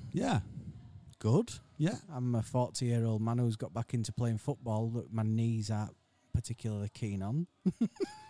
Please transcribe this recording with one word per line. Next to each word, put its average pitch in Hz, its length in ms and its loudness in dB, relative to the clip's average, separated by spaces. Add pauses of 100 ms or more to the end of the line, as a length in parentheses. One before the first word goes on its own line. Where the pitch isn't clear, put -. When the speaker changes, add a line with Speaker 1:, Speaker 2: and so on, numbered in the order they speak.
(120)
Speaker 1:
Yeah. 277 280 2 (760)
Speaker 2:
Good. 147 340 4 (260)
Speaker 1:
Yeah. 175 180 2 (180)
Speaker 2:
I'm 123 200 0
a 113 80 2
forty-year-old 117 800 2
man 117 160 2
who's 117 180 2
got - 160 -6
back 117 220 -2
into 113 180 0
playing 113 260 2
football 113 520 0
that 117 220 -4
my 110 100 0
knees 110 480 2
aren't 107 260 -2 (380)
particularly 107 580 -2
keen 101 300 -2
on. 139 240 0 (340)
<laughs> 226 80 4 (420)